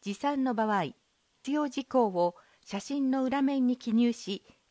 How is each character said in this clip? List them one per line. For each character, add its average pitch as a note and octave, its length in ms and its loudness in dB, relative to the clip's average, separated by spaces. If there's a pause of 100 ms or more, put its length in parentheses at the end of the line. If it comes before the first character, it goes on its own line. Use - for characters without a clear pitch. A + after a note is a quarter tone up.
持 G3+ 140 -6
参 C#4 280 -2
の B3+ 120 0
場 A3 100 0
合、 G3 280 0 (500)
必 C4 80 -6
要 D4 180 0
事 C4 160 -6
項 B3 220 2
を F3 280 0 (280)
写 - 160 -6
真 C#4 320 -2
の C4+ 120 0
裏 C4+ 180 0
面 C4+ 260 2
に B3 100 2
記 A#3 160 -4
入 A#3+ 200 4
し、 - 300 -8 (260)